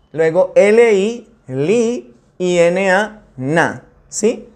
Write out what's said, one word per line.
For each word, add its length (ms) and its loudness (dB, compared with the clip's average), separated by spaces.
luego 420 -2
li, 760 2
li 680 -4
y 200 -2
na, 520 -2
na, 480 -2
¿sí? 460 -4